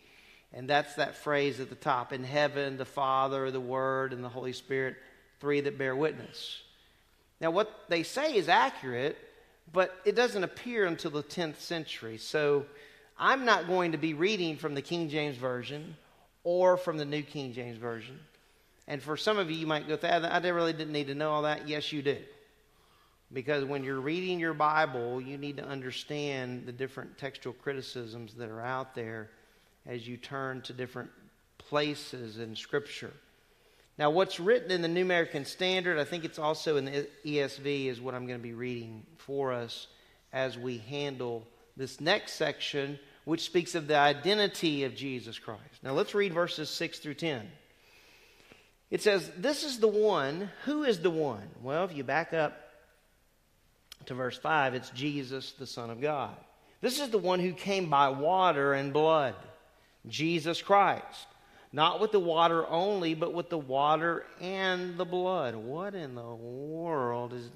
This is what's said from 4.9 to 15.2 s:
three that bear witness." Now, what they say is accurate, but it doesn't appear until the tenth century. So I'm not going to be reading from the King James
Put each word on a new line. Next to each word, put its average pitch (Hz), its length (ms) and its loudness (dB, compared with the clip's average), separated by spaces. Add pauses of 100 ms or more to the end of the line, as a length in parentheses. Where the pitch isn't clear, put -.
three 143 220 2
that 139 160 -2
bear 131 180 0
witness." - 680 -4 (760)
Now, 160 120 0
what 214 360 0
they 170 140 2
say 277 340 -2
is 165 140 4
accurate, 156 640 4 (560)
but 185 240 2 (100)
it 208 100 4
doesn't 208 280 2
appear 226 420 -2
until 165 260 -2
the 147 100 -2
tenth 151 400 -6
century. 127 560 -8
So 143 480 2 (500)
I'm 254 300 4
not 190 220 6
going 175 240 4
to 160 80 0
be 156 160 -2
reading 175 420 0
from 147 160 -4
the 139 80 -2
King 170 260 -2
James 147 300 -2